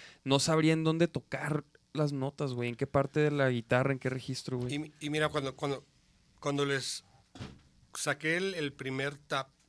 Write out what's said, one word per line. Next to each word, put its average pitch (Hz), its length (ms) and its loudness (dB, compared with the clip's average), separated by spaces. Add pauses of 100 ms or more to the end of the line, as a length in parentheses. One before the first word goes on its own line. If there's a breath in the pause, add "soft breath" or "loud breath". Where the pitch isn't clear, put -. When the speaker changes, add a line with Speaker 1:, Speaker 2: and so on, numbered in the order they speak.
(240 loud breath)
Speaker 1:
no 135 160 4
sabría 160 340 4
en 160 100 0
dónde 160 240 4
tocar 151 560 -4 (300)
las 147 200 2
notas, 135 400 -4
güey, 120 160 -2
en 120 60 -6
qué 139 120 -2
parte 139 320 2
de 151 120 4
la 139 180 4
guitarra, 123 420 2
en 135 80 -2
qué 131 100 -2
registro, 131 500 -6
güey. 123 160 -4
Speaker 2:
Y, 151 240 -6
y 147 100 -6
mira, 151 200 2
cuando, 139 260 -4
cuando, 139 280 -2 (560)
cuando 143 260 0
les 139 380 -2 (880)
saqué 151 440 -2
el, 190 180 -2
el 147 180 -4
primer 135 440 -4
tap 139 320 -6 (200)